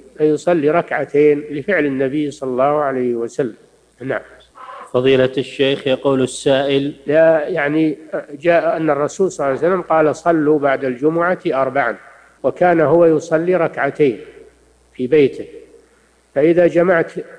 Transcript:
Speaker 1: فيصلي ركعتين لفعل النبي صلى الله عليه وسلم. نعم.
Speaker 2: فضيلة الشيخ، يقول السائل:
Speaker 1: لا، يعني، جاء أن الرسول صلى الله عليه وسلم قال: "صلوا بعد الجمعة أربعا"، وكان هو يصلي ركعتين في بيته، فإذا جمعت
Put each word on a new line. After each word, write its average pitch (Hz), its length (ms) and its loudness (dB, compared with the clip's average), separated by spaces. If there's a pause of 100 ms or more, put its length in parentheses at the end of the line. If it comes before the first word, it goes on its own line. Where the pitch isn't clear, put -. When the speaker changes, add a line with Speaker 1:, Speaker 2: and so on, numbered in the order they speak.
(180)
Speaker 1:
فيصلي 151 520 2
ركعتين 147 800 2
لفعل 147 360 -2
النبي 139 440 -2
صلى 131 200 -8
الله 139 300 0
عليه 127 340 -2
وسلم. 117 400 -6 (460)
نعم. 123 200 -6 (720)
Speaker 2:
فضيلة 127 460 2
الشيخ، 139 480 -4
يقول 131 360 0
السائل: 139 720 -2 (120)
Speaker 1:
لا، 156 420 2
يعني، 156 500 -2 (320)
جاء 165 460 0
أن 160 140 -2
الرسول 147 420 -2
صلى 147 140 -6
الله 135 120 -2
عليه 151 100 0
وسلم 185 140 0
قال: 156 340 2
"صلوا 156 420 2
بعد 135 260 0
الجمعة 160 640 0
أربعا"، 131 500 -2 (460)
وكان 170 380 2
هو 160 240 4
يصلي 165 520 2
ركعتين 139 640 0 (760)
في - 120 -6
بيته، 139 400 2 (880)
فإذا 170 320 2
جمعت 170 460 0 (260)